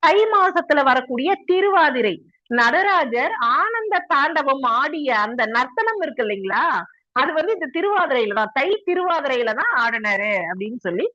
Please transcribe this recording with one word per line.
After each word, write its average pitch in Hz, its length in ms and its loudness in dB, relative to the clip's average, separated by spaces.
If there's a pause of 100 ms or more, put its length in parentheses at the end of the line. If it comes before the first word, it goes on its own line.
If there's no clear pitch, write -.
தை 339 140 6 (100)
மாசத்துல 370 560 2
வரக்கூடிய 262 480 0 (140)
திருவாதிரை, 320 680 2 (360)
நடராஜர் 277 840 0 (160)
ஆனந்த 427 460 0 (100)
தாண்டவம் 285 640 0
ஆடிய 294 460 -2
அந்த 226 300 -2
நர்த்தனம் 269 560 -2
இருக்கு 269 200 -4
இல்லைங்களா, 202 420 -2 (520)
அது 285 160 0
வந்து 311 200 0
இந்த 349 200 -6
திருவாதிரையில 320 640 0
தான், 214 200 -2
தை 277 140 -2 (160)
திருவாதிரையில 302 680 -2
தான் 339 220 -2
ஆடினாரு 214 560 -2 (120)
அப்படின்னு 196 360 -8
சொல்லி 190 340 -4